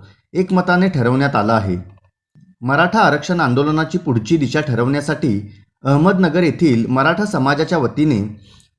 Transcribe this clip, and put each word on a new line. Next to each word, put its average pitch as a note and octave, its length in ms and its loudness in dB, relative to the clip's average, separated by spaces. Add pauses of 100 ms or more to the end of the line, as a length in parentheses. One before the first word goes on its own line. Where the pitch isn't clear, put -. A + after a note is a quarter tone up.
(340)
एकमताने F3+ 560 0
ठरवण्यात C3+ 460 0
आलं A2 180 0
आहे. F#2+ 240 0 (840)
मराठा E3 380 0
आरक्षण F3 400 0
आंदोलनाची D3+ 580 0
पुढची C#3 400 -2
दिशा D3+ 240 -2
ठरवण्यासाठी B2+ 880 -2 (320)
अहमदनगर E3+ 600 2
येथील C3 440 2
मराठा D#3 380 0
समाजाच्या D3+ 520 0
वतीने A#2+ 640 -2 (380)